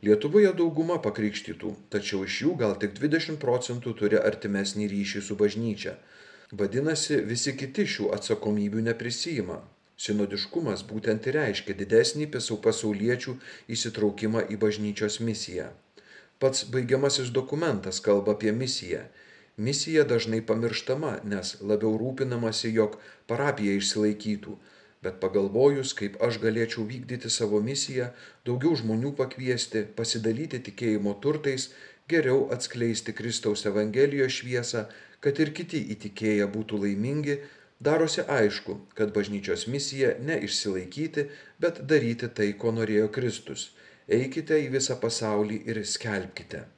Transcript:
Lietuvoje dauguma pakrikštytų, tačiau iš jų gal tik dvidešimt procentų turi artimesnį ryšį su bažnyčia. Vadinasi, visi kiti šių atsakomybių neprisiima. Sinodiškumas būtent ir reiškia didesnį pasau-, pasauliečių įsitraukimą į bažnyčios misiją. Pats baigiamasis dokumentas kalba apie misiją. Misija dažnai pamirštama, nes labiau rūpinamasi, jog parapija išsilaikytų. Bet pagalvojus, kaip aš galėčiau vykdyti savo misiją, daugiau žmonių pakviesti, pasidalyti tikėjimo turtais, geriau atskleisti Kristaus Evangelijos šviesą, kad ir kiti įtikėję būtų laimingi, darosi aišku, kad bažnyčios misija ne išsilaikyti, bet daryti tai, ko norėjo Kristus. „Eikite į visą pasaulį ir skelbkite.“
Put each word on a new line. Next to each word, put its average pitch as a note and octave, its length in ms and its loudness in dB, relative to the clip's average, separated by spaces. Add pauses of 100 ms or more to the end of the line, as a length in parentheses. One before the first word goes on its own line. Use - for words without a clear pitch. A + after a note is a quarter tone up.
Lietuvoje D3+ 560 6
dauguma E3 480 2
pakrikštytų, G#2 680 -4 (180)
tačiau G2 320 -2
iš - 160 -6
jų D#3 160 2
gal A2+ 240 2
tik G2+ 160 -4
dvidešimt D#3 400 0
procentų B2 560 -2
turi G#2 240 2
artimesnį G#2 720 0
ryšį G2+ 320 -2
su G2 160 -8
bažnyčia. G#2 560 0 (580)
Vadinasi, C3 720 0
visi A#2+ 320 -2
kiti C3+ 320 -2
šių G#2+ 240 -2
atsakomybių G#2 720 0
neprisiima. A#2 800 -2 (340)
Sinodiškumas G#2 880 -2
būtent G#2+ 460 -2
ir C3+ 80 0
reiškia G#2 420 -2
didesnį A2+ 540 4
pasau-, A#2 260 -4
pasauliečių A2+ 800 0 (320)
įsitraukimą A2 800 0
į G#2+ 100 -4
bažnyčios G#2 640 0
misiją. G#2 480 -4 (720)
Pats C3 240 2
baigiamasis C3 680 2
dokumentas C3 680 -2
kalba G2+ 340 4
apie G#2+ 160 0
misiją. A2 540 -2 (540)
Misija C#3+ 440 2
dažnai A2+ 380 2
pamirštama, A#2 840 0
nes G2+ 380 -4
labiau G#2+ 400 2
rūpinamasi, A#2+ 720 -2
jog A2 240 4 (320)
parapija A2+ 480 2
išsilaikytų. G#2 800 0 (460)
Bet F#2 180 -6
pagalvojus, G#2 760 4
kaip G2+ 240 -6
aš A2+ 220 0
galėčiau A2+ 420 0
vykdyti B2 460 -8
savo G#2+ 320 2
misiją, B2+ 480 -2 (340)
daugiau B2+ 320 2
žmonių A2+ 400 0
pakviesti, B2+ 680 -2
pasidalyti A#2 720 -2
tikėjimo G#2 640 -2
turtais, C#3 480 0 (380)
geriau C#3 420 4
atskleisti A#2 640 -2
Kristaus G#2+ 480 -2
Evangelijos B2+ 680 2
šviesą, A#2+ 480 -4 (380)
kad C#3+ 200 2
ir D3+ 120 2
kiti E3 280 -6 (120)
įtikėję G#2 560 0
būtų G#2+ 320 -4
laimingi, C3+ 580 0 (420)
darosi D#3 440 2
aišku, G#2+ 520 2 (200)
kad G#2 160 2
bažnyčios G2+ 560 -2
misija C3+ 520 0
ne D3 240 -2
išsilaikyti, G#2 840 -2 (340)
bet E3+ 200 0
daryti B2 480 2
tai, G#2 240 2
ko A2+ 200 0
norėjo A2 360 2
Kristus. - 600 -6 (380)
„Eikite D3 520 2
į C3+ 120 -2
visą C3 280 0
pasaulį G#2+ 640 0
ir A2 200 -4
skelbkite.“ F#2+ 800 -6 (140)